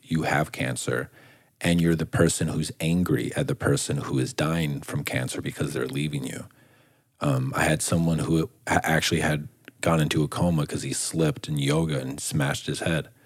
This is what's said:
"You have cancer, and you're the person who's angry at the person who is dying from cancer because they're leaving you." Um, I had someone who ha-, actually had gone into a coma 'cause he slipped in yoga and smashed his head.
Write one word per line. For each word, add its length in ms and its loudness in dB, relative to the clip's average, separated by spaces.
"You 200 0
have 280 2
cancer, 600 -4
and 180 4
you're 180 6
the 100 0
person 420 2
who's 320 -2
angry 560 2
at 120 0
the 60 0
person 440 0
who 200 -2
is 140 0
dying 480 0
from 240 -6
cancer 380 -4
because 320 -4
they're 120 -2
leaving 400 -4
you." 200 -10
Um, 340 0
I 100 0
had 180 2
someone 380 2
who 280 2
ha-, 160 2
actually 380 2
had 280 -2
gone 180 4
into 220 2
a 60 0
coma 380 2
'cause 160 -6
he 120 -6
slipped 540 -2
in 100 0
yoga 420 0
and 180 -6
smashed 480 -2
his 140 -4
head. 280 0